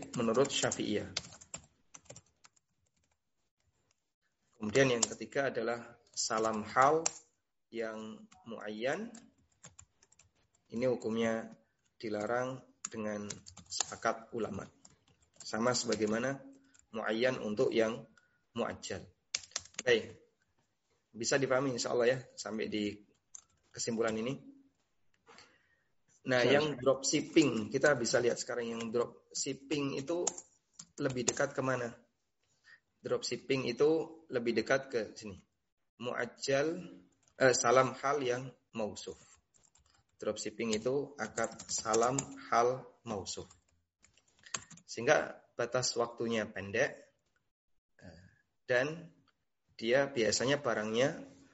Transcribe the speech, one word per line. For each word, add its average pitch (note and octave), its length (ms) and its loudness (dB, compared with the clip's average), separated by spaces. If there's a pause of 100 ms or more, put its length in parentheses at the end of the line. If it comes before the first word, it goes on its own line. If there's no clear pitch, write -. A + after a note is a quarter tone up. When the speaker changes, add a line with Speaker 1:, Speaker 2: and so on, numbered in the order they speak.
(200)
Speaker 1:
menurut A#2+ 340 4
Syafi'iyah. G#2+ 560 0 (3500)
Kemudian A#2+ 400 2
yang A2+ 60 2
ketiga C3 440 -2
adalah A#2 300 -2 (320)
salam A2 500 0 (140)
hal D3 260 6 (720)
yang A2 480 -8 (240)
muayyan. A#2 640 -6 (1600)
Ini A#2 220 -2
hukumnya A2+ 560 0 (480)
dilarang A#2+ 640 -4 (280)
dengan G#2+ 400 -6 (400)
sepakat - 640 -4
ulama. G#2+ 320 -4 (800)
Sama A#2 320 0
sebagaimana A#2 640 0 (560)
muayyan A2+ 480 0
untuk G#2+ 320 2
yang A2 240 2 (560)
muajjal. F#2+ 480 -6 (800)
Baik. A2 320 4 (960)
Bisa A2+ 240 0
dipahami C3+ 400 2
insya - 160 -4
Allah A#2+ 240 4
ya C3 40 -4 (200)
sampai G#2 320 -4
di G#2 240 -2 (720)
kesimpulan A2+ 480 -2
ini. B2 240 -4 (1900)
Nah, B2+ 160 4
Speaker 2:
Ya. C3+ 160 6
Speaker 1:
yang D3+ 200 0
dropshipping, C3 920 2
kita D3 240 4
bisa A#2+ 240 2
lihat A#2 200 2
sekarang A#2 320 -6
yang A2+ 200 -6
dropshipping C3+ 1080 -4
itu E3+ 240 -2 (760)
lebih C3 280 0
dekat - 280 0
kemana? B2+ 360 -2 (1120)
Dropshipping B2 640 -2
itu D3 640 2
lebih A#2+ 280 0
dekat C3+ 320 2
ke A#2+ 100 0 (140)
sini. G2 240 -14 (640)
Muajjal, C3+ 800 -2 (560)
eh, B2+ 160 8
salam B2 480 6
hal C#3+ 200 2
yang B2 200 -2 (320)
mausuf. F#2+ 400 -6 (1040)
Dropshipping A2 560 -2
itu B2+ 400 -2
akad A2+ 400 -4 (160)
salam A#2 460 2 (340)
hal B2 320 4 (240)
mausuf. F#2+ 400 -6 (1400)
Sehingga C#3+ 480 2 (240)
batas B2 400 0
waktunya A#2 540 0
pendek, G2+ 420 -2 (1080)
eh, F2+ 260 -18 (380)
dan D3+ 480 0 (640)
dia C3 320 2
biasanya B2 480 2
barangnya A2+ 640 0 (320)